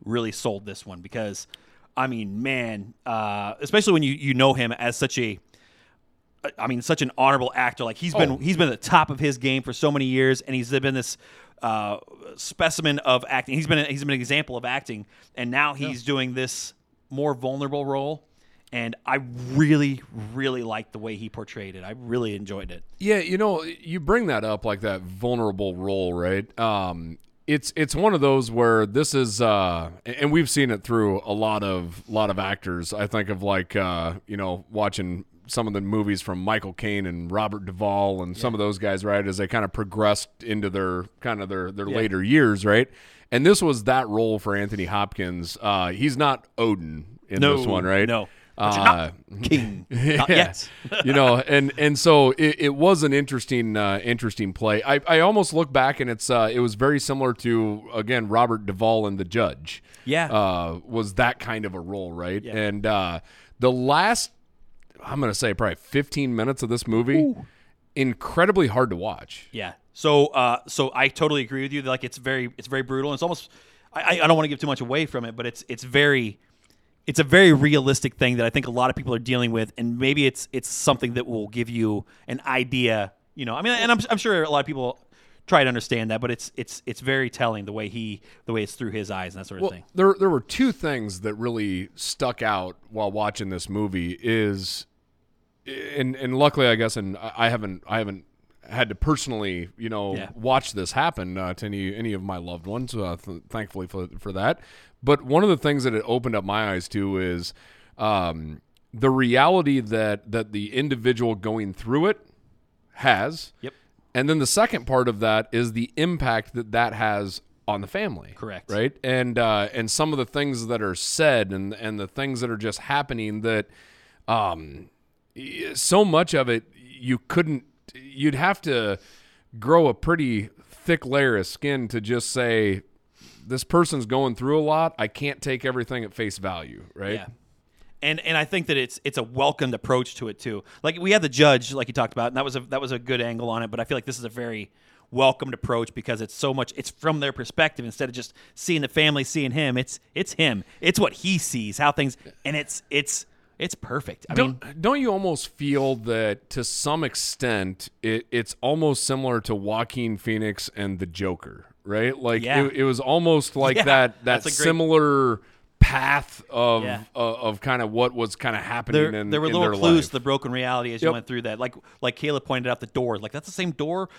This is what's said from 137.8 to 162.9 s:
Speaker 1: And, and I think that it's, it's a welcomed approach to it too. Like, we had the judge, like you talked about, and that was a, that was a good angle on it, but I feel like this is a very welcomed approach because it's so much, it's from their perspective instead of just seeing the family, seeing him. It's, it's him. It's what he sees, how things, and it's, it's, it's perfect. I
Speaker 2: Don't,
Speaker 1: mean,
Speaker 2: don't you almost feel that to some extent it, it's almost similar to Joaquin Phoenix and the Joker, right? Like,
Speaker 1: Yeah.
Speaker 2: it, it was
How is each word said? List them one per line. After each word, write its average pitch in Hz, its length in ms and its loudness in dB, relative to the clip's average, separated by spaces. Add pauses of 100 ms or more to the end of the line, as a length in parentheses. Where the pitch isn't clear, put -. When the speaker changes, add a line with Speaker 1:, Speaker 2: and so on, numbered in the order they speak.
Speaker 1:
And, 156 200 0
and 160 160 0
I 151 80 0
think 180 220 -4
that 147 100 2
it's, 127 260 -4
it's 139 140 -6
a 127 60 0
welcomed 127 500 0
approach 127 420 -2
to 117 140 -10
it 101 100 -14
too. 104 240 -8 (200)
Like, 165 160 -2
we 185 120 2
had 208 100 6
the 156 80 0
judge, 131 440 6
like 127 160 -4
you 123 40 -8
talked 113 200 0
about, 120 140 0
and 127 100 -6
that 139 80 0
was 135 100 -6
a, 131 60 -6
that 131 180 -4
was 135 140 -6
a 120 60 -4
good 123 220 -2
angle 117 280 -4
on 113 140 -2
it, 110 80 -10
but 113 80 -6
I 120 60 -2
feel 143 120 -2
like 117 80 -8
this 123 140 -8
is 120 60 -12
a 113 40 -10
very 113 420 -10 (400)
welcomed 131 420 4
approach 117 400 -2
because 113 280 -6
it's 110 120 -10
so 135 200 -2
much, 131 240 -4
it's - 120 -8
from 156 300 -2
their 139 140 -2
perspective 139 520 -2
instead 123 220 -6
of 117 80 -12
just 123 180 -10 (220)
seeing 165 260 -2
the 139 60 -2
family, 151 380 2
seeing 139 260 -2
him. 143 260 0
It's, - 220 -6 (160)
it's 185 180 -4
him. 123 300 0 (160)
It's 170 200 2
what 190 140 2
he 185 240 -2
sees, 110 400 -6
how 147 140 2
things, 139 240 0 (300)
and 151 100 -4
it's, - 340 -8
it's, 147 360 -2 (320)
it's - 180 -6
perfect. - 540 -10
I - 40 -6
Speaker 2:
Don't, 147 300 0
Speaker 1:
mean, 143 160 -18
Speaker 2:
don't 254 220 2
you 247 100 2
almost 190 460 -2
feel 139 400 0
that 110 540 -2
to 123 120 -4
some 156 400 -2
extent 104 840 -4 (120)
it, 113 300 -2
it's 117 300 -2
almost 147 420 0
similar 131 380 -2
to 113 120 -4
Joaquin 110 640 -4
Phoenix 107 580 -4
and 98 260 -6
the 95 60 -6
Joker, 90 600 -8 (180)
right? 113 340 -2
Like, 117 260 0
Speaker 1:
Yeah. 139 200 2
Speaker 2:
it, 135 140 -4
it 135 80 2
was 131 160 0